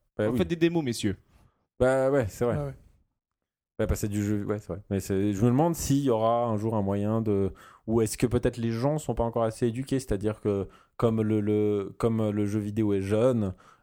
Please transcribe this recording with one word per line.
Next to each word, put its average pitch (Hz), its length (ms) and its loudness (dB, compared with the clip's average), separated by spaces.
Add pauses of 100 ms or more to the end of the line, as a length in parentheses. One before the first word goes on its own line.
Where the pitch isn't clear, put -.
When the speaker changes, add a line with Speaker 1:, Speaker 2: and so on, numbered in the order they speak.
(160)
Speaker 1:
Bah 107 140 0
Speaker 2:
Faites 123 100 0
Speaker 1:
oui. 175 60 0
Speaker 2:
des 165 100 -4
démos, 165 260 2
messieurs. 110 360 -2 (600)
Speaker 1:
Bah 131 320 2
ouais, 135 180 2
c'est - 180 -4
vrai. 113 120 0
Speaker 3:
Ah - 80 -6
ouais. - 80 -12 (1040)
Speaker 1:
Ouais, 110 80 -2
bah, 101 80 0
c'est 107 140 -4
du 104 160 -2
jeu, 104 220 0
ouais, 104 120 -2
c'est - 100 -16
vrai. 90 200 -8
Mais 98 120 0
c'est, 101 340 0
je 95 80 -2
me 120 80 6
demande 156 260 2
s'il 139 220 0
y 139 100 0
aura 117 380 2
un 113 100 0
jour 110 200 -2
un 101 60 0
moyen 101 380 0
de, 98 320 0 (340)
ou 113 140 2
est-ce 107 160 0
que 127 100 0
peut-être 120 300 0
les 117 140 -2
gens 131 260 -2
sont 131 180 -4
pas 117 100 -2
encore 117 180 -2
assez 117 240 0
éduqués, 127 340 -2
c'est-à-dire 104 400 -4
que 98 260 -2 (300)
comme 113 240 2
le, 107 220 2
le, 104 560 0
comme 110 320 0
le 104 160 0
jeu 104 120 -2
vidéo 104 360 0
est 95 80 0
jeune, 107 500 2 (300)